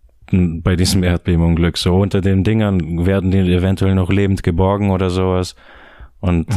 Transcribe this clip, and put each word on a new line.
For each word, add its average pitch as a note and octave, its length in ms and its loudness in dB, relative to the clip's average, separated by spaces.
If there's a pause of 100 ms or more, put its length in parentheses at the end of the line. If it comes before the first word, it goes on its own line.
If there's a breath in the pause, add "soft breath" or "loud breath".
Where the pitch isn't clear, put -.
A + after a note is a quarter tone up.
(320)
in, E2+ 300 0
bei F#2 160 0
diesem F#2 260 0
Erdbebenunglück. E2+ 760 0
So F#2 200 0
unter G2 240 0
den F#2+ 240 0
Dingern F#2 600 0
werden F#2+ 260 0
die F#2+ 80 2
eventuell F#2 560 0
noch F#2 140 0
lebend G2 340 0
geborgen F#2+ 480 0
oder F#2 180 0
sowas. F#2 460 -2 (640 loud breath)
Und E2+ 380 0